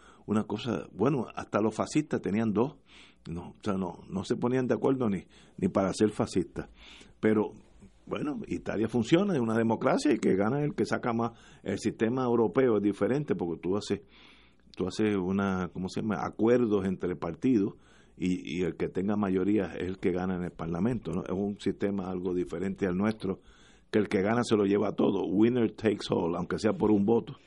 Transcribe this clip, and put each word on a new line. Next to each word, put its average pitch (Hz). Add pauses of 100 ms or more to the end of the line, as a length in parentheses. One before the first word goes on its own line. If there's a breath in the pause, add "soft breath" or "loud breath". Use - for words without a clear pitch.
(260 soft breath)
Una 107
cosa, 104
bueno, 123
hasta -
los 107
fascistas 127
tenían 107
dos. 117 (540 loud breath)
No, 85
o -
sea, 101
no, 92 (100)
no 95
se 120
ponían 127
de 123
acuerdo 123
ni, 90 (320 soft breath)
ni 95
para 92
ser 107
fascistas. - (500 loud breath)
Pero, 107 (540)
bueno, 135
Italia 101
funciona, 165
es 131
una 113
democracia 131
y -
que -
gana 113
el 147
que 110
saca 113
más. 117 (280 loud breath)
El 101
sistema 117
europeo 117
es 98
diferente 104
porque 85
tú 92
haces, - (720 soft breath)
tú 90
haces 104
una, 95
¿cómo 92
se 104
llama? 104
Acuerdos 107
entre 92
partidos 104 (420 soft breath)
y, 87
y 90
el 82
que 87
tenga 98
mayoría 95
es 87
el 95
que 95
gana 90
en 87
el 85
Parlamento, 85
¿no? 87
Es -
un 101
sistema 98
algo 92
diferente 90
al 90
nuestro, 101 (500 soft breath)
que 107
el 98
que 98
gana 113
se 113
lo 104
lleva 101
todo, 107
winner 113
takes -
all, 87
aunque 87
sea 107
por 104
un 101
voto. 117 (120)